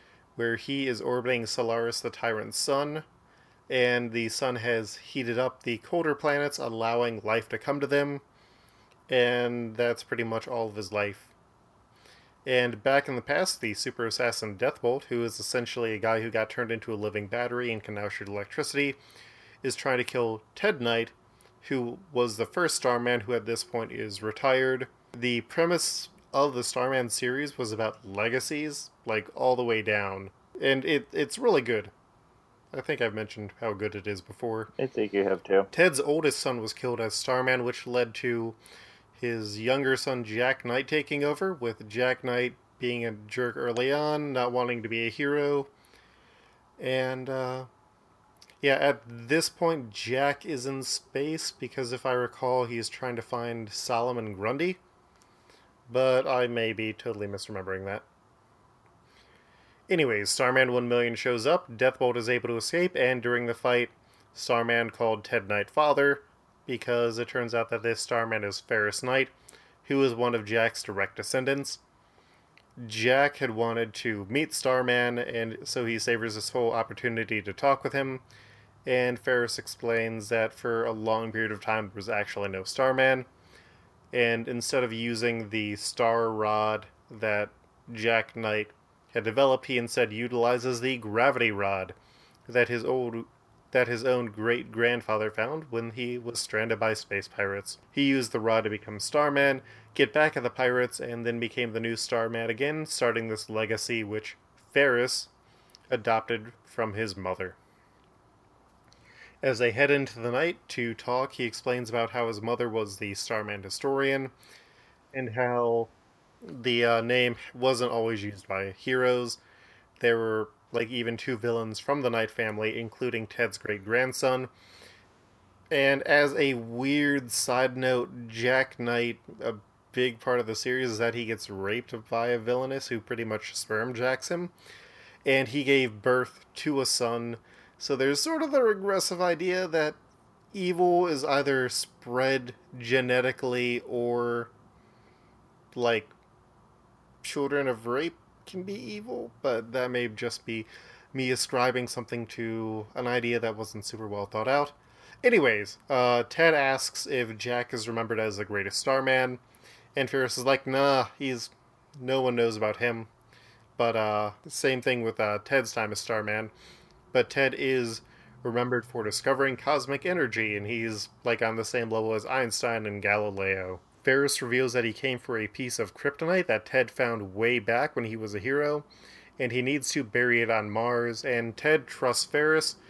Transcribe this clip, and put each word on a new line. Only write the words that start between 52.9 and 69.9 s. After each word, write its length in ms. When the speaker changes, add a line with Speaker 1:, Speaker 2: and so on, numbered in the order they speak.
Speaker 1:
to 60
find 480
Solomon 600
Grundy. 460
But 340
I 200
may 260
be 200
totally 340
misremembering 600
that. 160
Anyways, 420
Starman 420
one 160
million 280
shows 300
up, 300
Deathbolt 400
is 120
able 200
to 80
escape, 380
and 260
during 260
the 80
fight, 360
Starman 580
called 340
Ted 240
Knight 200
father, 540
because 540
it 80
turns 280
out 160
that 120
this 180
Starman 440
is 160
Ferris 420
Knight, 280
who 200